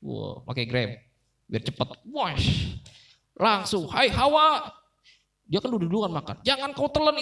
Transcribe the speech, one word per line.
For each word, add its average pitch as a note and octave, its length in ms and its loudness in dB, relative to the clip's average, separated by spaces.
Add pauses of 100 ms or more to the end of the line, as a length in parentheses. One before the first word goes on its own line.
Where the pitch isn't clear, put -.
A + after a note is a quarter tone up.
Wah, G#2+ 400 -8
pakai B2 240 -4
Grab, A#2 240 -2 (560)
biar - 160 -4
cepet. - 240 -2 (240)
Wah, A#3+ 240 -2 (1040)
langsung, G3+ 480 0
"Hai A#3+ 240 2
Hawa." D4 560 4 (800)
Dia G3 160 0
kan B3+ 80 -4
duduk F#3 160 0
duluan G3 240 0
makan. - 320 -8
"Jangan C4+ 320 0
kau C#4+ 160 0
telan D4+ 300 2